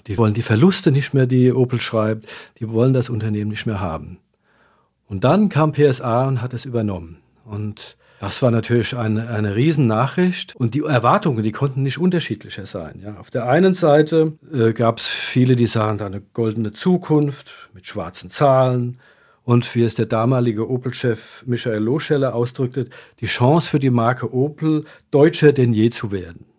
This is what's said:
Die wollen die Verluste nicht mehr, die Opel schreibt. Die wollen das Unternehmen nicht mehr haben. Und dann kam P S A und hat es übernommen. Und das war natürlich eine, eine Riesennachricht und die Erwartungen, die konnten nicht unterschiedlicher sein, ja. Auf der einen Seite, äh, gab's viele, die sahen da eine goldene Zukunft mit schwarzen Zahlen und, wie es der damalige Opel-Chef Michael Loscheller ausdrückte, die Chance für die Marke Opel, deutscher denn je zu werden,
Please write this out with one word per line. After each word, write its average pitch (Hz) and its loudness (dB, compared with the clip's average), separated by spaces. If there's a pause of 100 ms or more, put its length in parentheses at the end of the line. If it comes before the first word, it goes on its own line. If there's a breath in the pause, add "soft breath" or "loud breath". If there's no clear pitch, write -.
Die 98 -4
wollen 110 4
die 120 -2
Verluste 156 4
nicht 135 -2
mehr, 135 4
die 127 4
Opel 123 0
schreibt. 110 -2 (320 loud breath)
Die 110 -8
wollen 117 2
das 123 0
Unternehmen 107 -4
nicht 107 -8
mehr 104 -4
haben. 85 -8 (880)
Und 95 -6
dann 190 2
kam 151 2
P 147 2
S 131 0
A 123 0
und 131 -2
hat 123 -8
es 120 -12
übernommen. 98 -6 (280)
Und 104 -12 (220 soft breath)
das 98 -8
war 123 4
natürlich 117 0
eine, 110 -2
eine 107 -4
Riesennachricht 143 0
und 117 -4
die 147 0
Erwartungen, 135 2
die 107 -2
konnten 135 -4
nicht 139 -4
unterschiedlicher 156 -4
sein, 85 -12
ja. 104 -14
Auf - -20
der 120 -4
einen 180 4
Seite, 156 4 (200)
äh, 113 2
gab's 117 0
viele, 127 2
die 120 2
sahen 107 -2
da 104 -8
eine 98 -10
goldene 110 -4
Zukunft 151 -2
mit 95 -20
schwarzen 90 -12
Zahlen 127 2 (460 soft breath)
und, 120 2
wie 117 4
es 110 0
der 113 -2
damalige 117 0
Opel-Chef 123 -6
Michael 113 -4
Loscheller 135 -2
ausdrückte, 123 -4 (320 loud breath)
die 120 -6
Chance 139 2
für 147 0
die 135 2
Marke 120 0
Opel, 151 -2 (260 loud breath)
deutscher 151 6
denn 120 2
je 110 4
zu 113 -6
werden, 90 -10 (140)